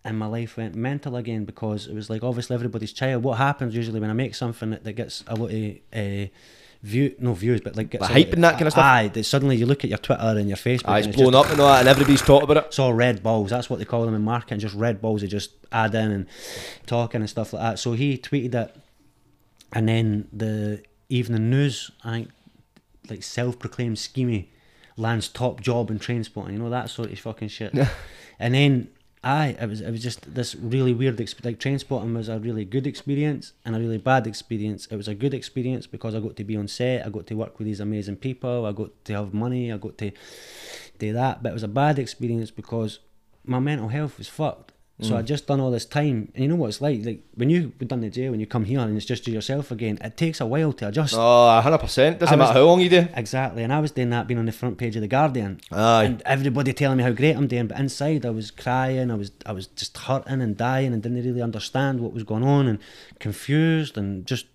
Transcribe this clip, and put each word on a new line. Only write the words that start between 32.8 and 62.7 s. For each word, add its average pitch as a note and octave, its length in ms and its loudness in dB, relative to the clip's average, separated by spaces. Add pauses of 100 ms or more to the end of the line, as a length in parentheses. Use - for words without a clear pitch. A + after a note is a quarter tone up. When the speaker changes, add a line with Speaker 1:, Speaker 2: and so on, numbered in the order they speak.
Speaker 1:
experience C#3+ 680 -4 (120)
and A2+ 100 -4
a A2+ 60 -2
really A2+ 180 -2
bad C3 300 2
experience. G#2 580 -6
It A2+ 100 -10
was G2+ 120 -8
a G#2 80 -6
good C#3 180 -2
experience B2 540 -6
because A2+ 260 -8
I A2 60 -4
got G#2 160 -8
to G#2 80 -10
be G#2+ 120 -4
on G#2 120 -4
set, B2+ 360 -4
I A2+ 60 -8
got G#2+ 160 -10
to A2+ 80 -8
work G#2+ 240 -8
with G#2+ 80 -8
these G#2 140 -6
amazing G#2 360 -6
people, B2 500 -6
I G#2 60 -4
got G2+ 180 -8 (160)
to A2 80 -8
have G2+ 200 -6
money, A#2+ 380 -2
I G#2+ 60 -8
got A2 200 -12
to - 140 -6 (880)
do G#2+ 120 -4
that. A#2+ 300 -2
But A#2 80 -4
it D#2+ 40 -10
was A2 100 -6
a G#2+ 40 -6
bad C#3 300 2
experience A#2 540 -4
because A2 480 -6 (440)
my B2+ 140 -2
mental C3+ 300 -2
health C#3 300 -6
was G2+ 100 -16
fucked. - 420 -6 (300)
So A2 140 -2
Speaker 2:
Mm. - 40 0
Speaker 1:
I'd A2+ 80 -4
just C#3+ 220 -4
done C#3 120 2
all C3 120 0
this A2+ 140 -4
time, C#3 500 -2
and C3 80 -2
you C#3 40 2
know E3 60 2
what D3+ 140 0
it's G#2+ 120 -8
like, C#3 240 0
like, - 200 -8 (100)
when B2 160 2
you've E3 280 2
done B2 220 -4
the G#2+ 100 -4
jail B2+ 200 -4
and A2 100 -2
you A2 60 -4
come A#2 180 0
here B2+ 140 0
and A2 180 0
it's G2+ 80 -4
just - 220 -4
you A#2 80 -4
yourself C3+ 380 -4
again, G#2+ 280 -4
it - 160 -12
takes D#3+ 240 -2
a A#2+ 60 -2
while C#3+ 280 0
to - 120 -6
adjust. A#2 320 0
Speaker 2:
Oh, A#2+ 300 10 (100)
a - 20 8
hundred D3 180 4
percent. D#3 420 2
Doesn't E3 120 6
Speaker 1:
I D3+ 80 8
was C3 100 8
Speaker 2:
matter B2 100 8
how C#3+ 60 10
long F3+ 140 8
you F3+ 80 4
do. F3 280 6
Speaker 1:
Exactly, A#2 480 -4
and A#2+ 80 0
I D3+ 80 2
was D3+ 100 -2
doing B2 200 -2
that, A#2 180 -2
being A#2+ 100 0
on A2+ 80 0
the A2 60 -2
front A2 260 -6
page A#2 160 -4
of A2+ 80 -2
The G#2 60 -4
Guardian. B2+ 520 0 (120)
Speaker 2:
Aye. A2 320 6
Speaker 1:
And A#2 200 0
everybody C3+ 480 0
telling C3+ 260 2
me B2 40 2
how B2 80 2
great C3+ 240 2
I'm C#3 140 0
doing, A#2+ 180 -2
but - 140 -8
inside C#3+ 440 -2
I A#2+ 60 -2
was A2 220 -8
crying, C3 580 -2
I A2+ 60 -2
was, G2+ 160 -6 (120)
I A2+ 60 -10
was G2 160 -8
just - 320 -12
hurting C3 420 -4
and G#2+ 160 -2
dying B2+ 360 0
and A2 100 -2
didn't A#2+ 220 -4
really B2 180 -2
understand B2+ 560 -2
what A#2 140 -4
was A#2 100 -8
going A2 220 -2
on C#3 240 4
and G#2+ 100 0 (400)